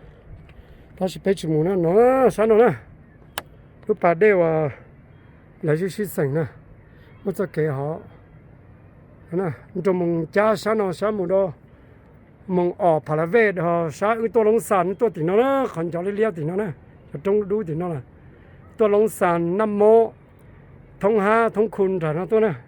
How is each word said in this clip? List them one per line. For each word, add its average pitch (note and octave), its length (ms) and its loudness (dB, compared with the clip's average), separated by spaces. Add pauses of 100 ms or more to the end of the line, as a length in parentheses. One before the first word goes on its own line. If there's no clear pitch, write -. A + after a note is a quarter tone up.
(1000)
Ta F#3 80 -4
sẽ F3+ 160 -10
bế G3 100 2
chừng D#3+ 200 -4
mù D3+ 100 2
nè, F#3+ 120 0
nó E3+ 180 0
nè, B3 360 4
sáng G#3+ 200 0
nó A3 60 6
nè. G#3+ 180 6 (1120)
Lúc G#3+ 140 -2
bắt F3 120 2
đê G#3 200 4
và D#3+ 360 2 (920)
lấy D#3 160 0
xí F#3 120 -2
xí G#3 160 -6
sành D3+ 280 -2
nè. D#3+ 120 -2 (800)
Nó G3 60 -4
sẽ F#3 220 -4
kể D#3 140 -2
họ. C#3+ 300 -6 (1300)
Nè, F3 180 -2 (340)
trong F3+ 160 0
mùng E3+ 320 -2
cha G#3 240 2
sáng G#3+ 220 -4
nó, G3 160 -2
sáng G#3 240 -4
mùng F#3 100 -4
đó. F#3+ 240 0 (960)
Mùng F3+ 300 0
ở E3 220 2
phá D3+ 160 -6
lá D#3 100 0
về, G#3 320 2
họ E3+ 320 -2
sáng G#3 280 -2
ư A3+ 100 -4
tôi G#3+ 180 2
lông A3 140 2
sàn, F#3+ 360 0
tôi A#3 140 0
tỉnh D#3 160 -6
nó F3+ 100 0
nè, C4 400 2
còn E3 160 -6
cháu E3+ 120 -6
lấy G3 100 -4
lia G#3+ 180 0
tỉnh D#3+ 160 -6
nó F3 80 -4
nè. G#3 120 -4 (460)
Ở D3+ 100 -10
trong G3+ 260 0
đuôi G#3+ 140 -2
tỉnh D#3+ 160 -6
nó F3+ 100 -4
nè. D#3 100 -6 (800)
Tôi G#3+ 120 2
lông G#3 200 4
sàn F3 480 0
năm G#3 220 0
mô. A3 340 6 (840)
Thông G#3+ 200 2
ha, A3 300 2
thông G3+ 220 -2
khôn F#3+ 280 -2
ra D#3 140 -2
nó F3 120 -4
tôi A3 160 2
nè. G#3+ 120 2 (140)